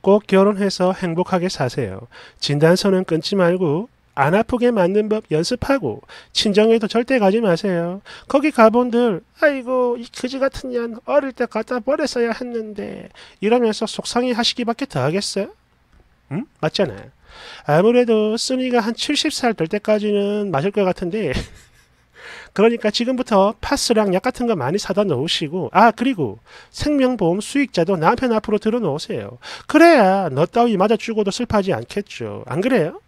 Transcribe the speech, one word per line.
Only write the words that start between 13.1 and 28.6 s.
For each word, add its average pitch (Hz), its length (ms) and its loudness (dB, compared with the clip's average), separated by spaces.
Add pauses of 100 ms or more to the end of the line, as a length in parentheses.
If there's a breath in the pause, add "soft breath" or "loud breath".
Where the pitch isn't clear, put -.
이러면서 220 480 0
속상해 247 460 -4
하시기밖에 233 520 -2
더 135 160 -4
하겠어요? 196 480 -2 (840)
응? 208 140 -6 (140)
맞잖아. 151 360 -2 (680 loud breath)
아무래도 220 720 2
쓰니가 254 440 -2
한 226 120 -4
칠십 294 400 -4
살 233 220 -2
될 160 120 -4
때까지는 208 840 -2
맞을 151 200 0
것 208 120 0
같은데 175 480 -2
<laughs> - 1200 -14
그러니까 220 380 2
지금부터 233 680 0
파스랑 214 520 0
약 190 80 0
같은 254 260 -4
거 226 80 0
많이 190 220 -2
사다 202 280 -2
놓으시고, 156 680 -2
아, 214 180 6
그리고 175 480 -4 (300 loud breath)
생명보험 247 720 0
수익자도 196 560 0
남편 226 340 2
앞으로 214 280 0
들어놓으세요. 156 800 -4 (280 loud breath)